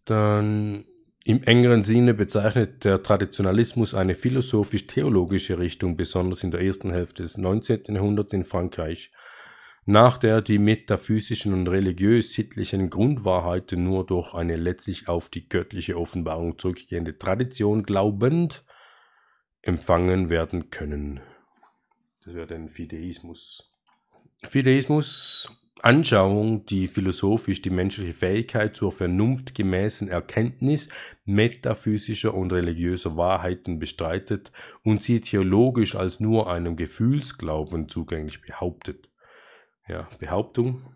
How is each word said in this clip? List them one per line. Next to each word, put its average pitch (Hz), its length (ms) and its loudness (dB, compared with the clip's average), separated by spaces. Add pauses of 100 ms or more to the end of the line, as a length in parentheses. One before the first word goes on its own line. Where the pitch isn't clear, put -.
Dann 104 800 0 (380)
im 113 200 2
engeren 120 400 8
Sinne 117 320 6
bezeichnet 104 720 0
der 95 180 4
Traditionalismus 101 920 2
eine 95 200 2
philosophisch-theologische 107 1400 0
Richtung, 87 380 -2
besonders 90 460 -2
in 90 80 -4
der 87 120 -2
ersten 95 280 -2
Hälfte 87 320 -4
des 85 140 -8
neunzehnten 104 580 -2
Jahrhunderts 104 380 0
in 92 120 -2
Frankreich, 87 680 -6 (720)
nach 113 320 8
der 110 240 4
die 104 180 2
metaphysischen 107 920 0
und 92 160 0
religiös-sittlichen 98 1200 0
Grundwahrheiten 92 960 0
nur 92 220 0
durch 87 260 -4
eine 85 240 -4
letztlich 90 520 -6
auf 87 200 -4
die - 200 -14
göttliche 87 500 -4
Offenbarung 82 600 -6
zurückgehende 85 600 -6
Tradition 107 640 -2
glaubend 107 800 0 (960)
empfangen 90 680 0
werden 82 400 -2
können. 73 500 -8 (1040)
Das 87 100 -18
wäre 82 120 -12
dann 82 240 -12
Fideismus. 85 1040 -14 (720)
Fideismus, 135 1040 0 (300)
Anschauung, 107 840 4
die 92 220 -2
philosophisch 98 760 -2
die 92 80 -4
menschliche 90 420 -2
Fähigkeit 107 640 -2
zur 98 160 -2
vernunftgemäßen 101 1160 -2
Erkenntnis 123 800 -2 (340)
metaphysischer 107 1080 0
und 92 180 -2
religiöser 87 640 -2
Wahrheiten 90 640 -2
bestreitet 85 760 -6 (300)
und 110 200 2
sie 117 200 0
theologisch 104 720 2
als 95 260 -4
nur 107 300 2
einem 85 260 -4
Gefühlsglauben 82 1120 -4
zugänglich 78 540 -8
behauptet. - 640 -10 (800)
Ja, 85 180 -10 (120)
Behauptung. 120 640 -4 (140)